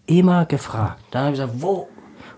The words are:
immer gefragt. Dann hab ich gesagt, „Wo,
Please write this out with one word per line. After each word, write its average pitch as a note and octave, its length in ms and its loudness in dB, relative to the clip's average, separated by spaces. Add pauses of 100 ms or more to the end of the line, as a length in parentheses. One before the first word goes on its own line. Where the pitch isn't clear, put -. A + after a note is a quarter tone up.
immer F3+ 400 4
gefragt. A2+ 540 -4 (120)
Dann B2+ 120 -2
hab C#3+ 100 0
ich C3+ 60 -4
gesagt, B2+ 220 -6
„Wo, F#3 260 -4 (500)